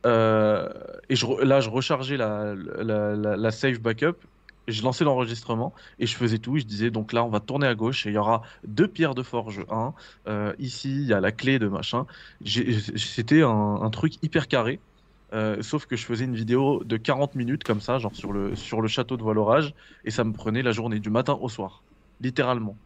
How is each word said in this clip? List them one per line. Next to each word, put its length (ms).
Euh, 640
et 60
je 120
re-, 180
là, 160
je 100
rechargeais 460
la, 400
la, 580
la, 220
la 160
save 260
backup, 380
et 40
je 100
lançais 220
l'enregistrement, 680
et 80
je 100
faisais 220
tout, 180
et 40
je 60
disais, « 260
Donc 200
là, 120
on 40
va 120
tourner 260
à 80
gauche, 320
et 40
il 40
y 40
aura 240
deux 220
pierres 260
de 80
forge, 480
un, 220
euh, 300
ici, 320
il 160
y 60
a 80
la 120
clé 260
de 100
machin. » 380
J'ai, 340
c'était 460
un, 80
un 400
truc 320
hyper 260
carré, 320
euh, 300
sauf 240
que 100
je 80
faisais 220
une 100
vidéo 480
de 120
quarante 380
minutes, 300
comme 160
ça, 180
genre 160
sur 180
le, 220
sur 280
le 60
château 280
de 80
Valorage, 500
et 60
ça 140
me 80
prenait 300
la 100
journée, 280
du 100
matin 300
au 80
soir, 340
littéralement. 640